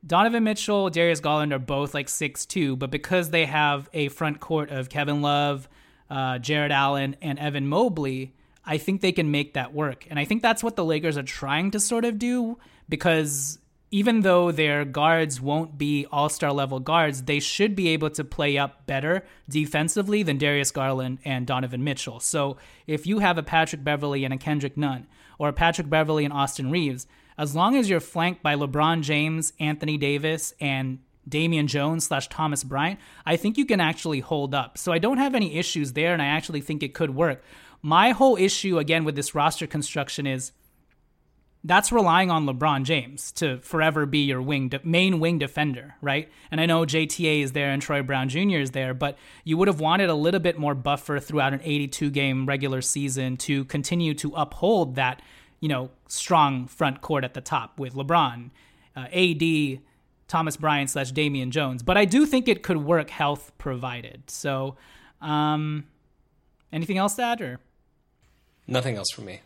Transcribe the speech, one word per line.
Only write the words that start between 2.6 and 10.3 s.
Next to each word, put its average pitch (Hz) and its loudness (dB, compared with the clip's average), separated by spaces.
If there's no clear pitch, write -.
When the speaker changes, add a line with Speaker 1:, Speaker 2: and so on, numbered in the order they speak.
Speaker 1:
but 131 -6
because 165 0
they 165 4
have 143 0
a 147 -2
front 147 -4
court 151 -2
of 131 -6
Kevin 147 0
Love, 143 0
uh, 131 -4
Jared 147 0
Allen, 139 2
and 147 -6
Evan 143 -2
Mobley, 143 0
I 156 -2
think 190 -2
they 185 2
can 151 2
make 147 -2
that 131 -6
work. 147 -4
And 147 -4
I 143 0
think 214 -2